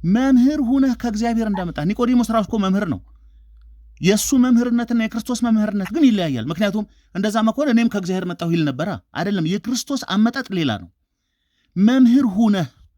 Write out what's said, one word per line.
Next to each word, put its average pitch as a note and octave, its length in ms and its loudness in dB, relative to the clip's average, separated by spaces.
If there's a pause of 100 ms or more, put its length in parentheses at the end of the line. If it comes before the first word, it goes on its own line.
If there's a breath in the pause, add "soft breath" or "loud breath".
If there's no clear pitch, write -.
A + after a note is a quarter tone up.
መምህር B3+ 580 4
ሁነህ C4 360 2
ከእግዚአብሔር A3+ 500 -2
እንዳመጣ፣ F#3 380 -4
ኒቆዲሞስ A#3+ 440 0
ራሱ A3 160 0
እኮ A3+ 140 -4
መምህር G3 280 0
ነው። A2 120 -4 (1000)
የእሱ F#3+ 360 2
መምህርነትና A#3+ 640 0
የክርስቶስ A3+ 400 -6
መምህርነት G#3+ 500 0
ግን D#4+ 120 0
ይለያያል። E3+ 440 2
ምክንያቱም G3+ 380 -4 (300)
እንደዛ G#3+ 280 -2
መኮን C4 260 0
«እኔም A#3 200 2
ከእግዚአብሔር F#3 380 -4
መጣሁ» E3+ 220 -6
ይል E3 160 0
ነበራ። D3 240 -4 (240)
አይደለም፣ F3+ 340 -4
የክርስቶስ A3+ 600 -4
አመጣጥ A3+ 400 -2
ሌላ E3 280 -2
ነው። F2+ 120 -16 (840)
መምህር B3 540 6
ሁነህ G3 380 2 (300)